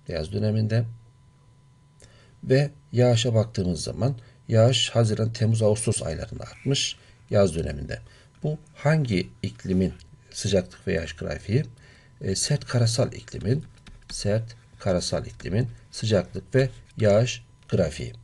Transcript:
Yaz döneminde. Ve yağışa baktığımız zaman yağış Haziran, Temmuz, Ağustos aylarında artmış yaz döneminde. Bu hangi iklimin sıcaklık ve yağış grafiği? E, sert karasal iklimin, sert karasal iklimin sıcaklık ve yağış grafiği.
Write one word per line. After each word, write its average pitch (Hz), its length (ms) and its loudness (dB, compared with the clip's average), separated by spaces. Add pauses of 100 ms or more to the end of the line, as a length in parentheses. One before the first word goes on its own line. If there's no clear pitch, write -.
Yaz 80 240 -6
döneminde. 107 520 0 (1600)
Ve 135 260 2 (220)
yağışa 120 420 4
baktığımız 92 480 0
zaman 120 320 -2 (340)
yağış 113 420 6
Haziran, 110 420 2
Temmuz, 113 300 2
Ağustos 107 400 2
aylarında - 420 -8
artmış - 520 -4 (340)
yaz 98 240 4
döneminde. 73 440 -6 (440)
Bu 151 160 -4 (160)
hangi 131 540 0 (140)
iklimin 92 500 -2 (380)
sıcaklık - 560 -2
ve 92 60 -2
yağış 82 200 -4
grafiği? 98 520 -4 (560)
E, 95 140 -2
sert - 300 -2
karasal 117 480 0
iklimin, 120 520 -4 (460)
sert 110 460 -4 (220)
karasal 87 480 -2
iklimin 110 420 -4 (220)
sıcaklık 101 640 -2
ve 135 140 2 (280)
yağış 110 460 2 (260)
grafiği. 98 440 -2 (120)